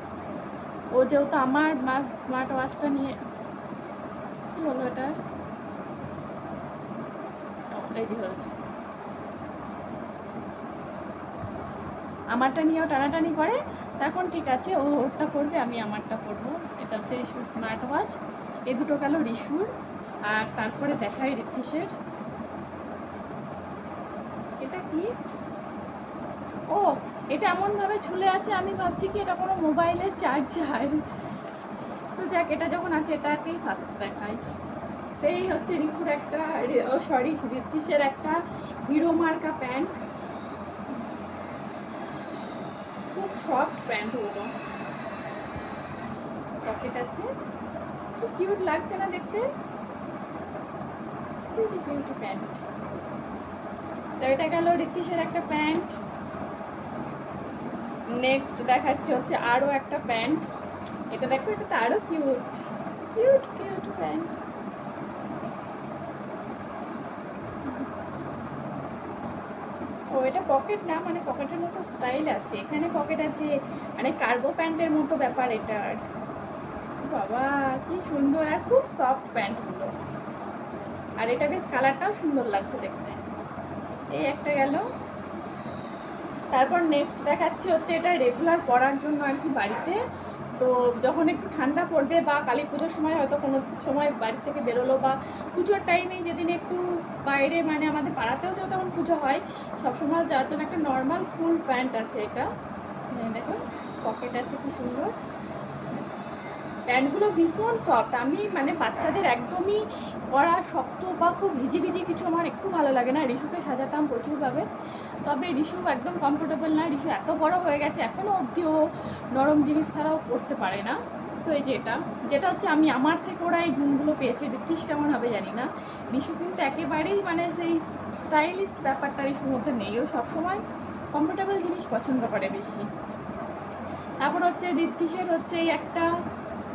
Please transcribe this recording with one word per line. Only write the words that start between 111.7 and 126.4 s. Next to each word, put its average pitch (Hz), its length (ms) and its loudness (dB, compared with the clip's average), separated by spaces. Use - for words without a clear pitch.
ভিজি 349 280 2
কিছু 349 180 -2
আমার 339 200 4
একটু 381 240 -4
ভালো 302 220 4
লাগে 254 200 4
না। 294 140 4
রিশুকে 294 400 -2
সাজাতাম 277 420 2
প্রচুরভাবে, 277 580 0
তবে 285 220 2
রিশু 339 400 0
একদম 269 240 2
কমফোর্টেবল 302 520 2
না। 311 140 4
রিশু 285 220 0
এত 247 220 0
বড় 320 260 4
হয়ে 311 220 2
গেছে, 311 220 0
এখনও 370 300 0
অবধি 349 320 2
ও 311 260 6
নরম 285 300 8
জিনিস 302 300 4
ছাড়াও 311 260 2
পরতে 247 260 0
পারে 202 280 0
না। 247 140 0
তো 320 60 0
এই 285 100 4
যে 262 140 2
এটা, 226 220 0
যেটা 285 200 4
হচ্ছে 370 180 0
আমি, 311 220 8
আমার 277 360 6
থেকে 349 180 -4
ওরা 339 180 4
এই 339 80 4
গুণগুলো 285 500 4
পেয়েছে। 262 260 2
রিতিশ 262 420 -2
কেমন 294 260 4
হবে 240 160 2
জানি 196 220 0
না। 240 160 -2
রিশু 269 260 0
কিন্তু 349 220 -2